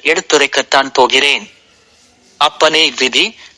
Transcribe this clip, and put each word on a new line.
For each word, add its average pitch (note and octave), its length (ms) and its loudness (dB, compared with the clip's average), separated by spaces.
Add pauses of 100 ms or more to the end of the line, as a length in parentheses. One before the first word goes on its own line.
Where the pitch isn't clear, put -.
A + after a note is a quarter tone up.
எடுத்துரைக்கத்தான் C#3 880 0
போகிறேன். C3 540 0 (920)
அப்பனே D#3 460 2 (100)
விதி, B2+ 300 0 (320)